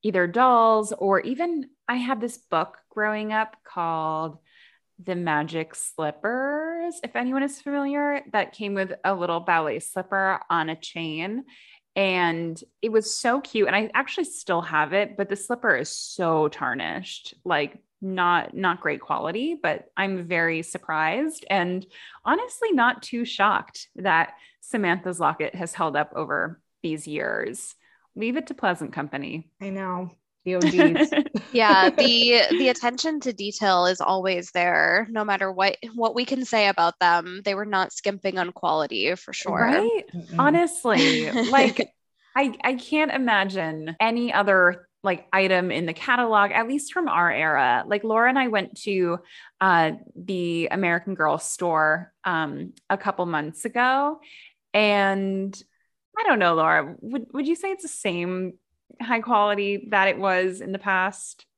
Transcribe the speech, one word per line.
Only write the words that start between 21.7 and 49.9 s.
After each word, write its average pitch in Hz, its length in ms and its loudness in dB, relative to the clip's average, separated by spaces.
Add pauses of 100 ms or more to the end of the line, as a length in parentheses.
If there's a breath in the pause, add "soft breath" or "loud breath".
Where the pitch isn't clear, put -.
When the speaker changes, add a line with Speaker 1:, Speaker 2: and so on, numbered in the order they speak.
Speaker 1:
honestly 440 480 -2
not 247 300 2
too 240 240 -6
shocked - 680 -2
that 175 380 2 (280 soft breath)
Samantha's 180 580 -2
locket 156 360 -2
has 175 180 -8
held 156 220 -2
up 151 200 0
over - 460 -4 (220)
these 156 240 -6
years. - 680 -6 (420)
Leave 233 220 -4
it 311 100 -8
to 285 60 -10
pleasant 175 400 -4
company. 147 560 -8 (120)
Speaker 2:
I 196 100 -10
know. 185 400 -8 (320)
The 185 140 -2
O - 100 0
Gs. 302 520 4
Speaker 1:
<laughs> 294 40 0 (280)
Speaker 3:
Yeah, 208 380 6
the, 240 540 4 (140)
the 269 120 4
attention 254 520 -2
to 247 120 -4
detail 196 540 2
is 185 140 0
always 185 500 0
there, 175 580 2
no 220 140 -4
matter 196 280 -2
what, 185 260 2 (180)
what 226 180 0
we 247 120 0
can 262 200 -4
say 214 220 2
about 175 320 2
them. 175 460 2
They 202 100 0
were 202 100 -4
not 190 280 -2
skimping 196 440 -4
on 180 140 -2
quality 151 640 -2
for - 180 -18
sure. - 280 -2
Speaker 1:
Right? 392 420 2 (100)
Speaker 2:
Mm-mm. 170 240 -8
Speaker 1:
Honestly, 277 1000 4
Speaker 3:
<laughs> 226 60 2
Speaker 1:
like, 262 500 4 (420)
I, 262 280 2
I 254 120 2
can't - 360 0
imagine 190 880 0
any 233 340 2
other, 185 560 4 (140)
like, 185 280 -2
item 185 400 4
in 170 140 -2
the 165 80 -4
catalog, 220 580 2
at 226 160 2
least 285 260 -4
from 349 140 -2
our 175 240 4
era. 131 560 2
Like, 208 160 -2
Laura 220 240 2
and 262 120 2
I 254 100 0
went 208 320 -4
to, 180 380 0 (420 soft breath)
uh, 170 300 6 (240)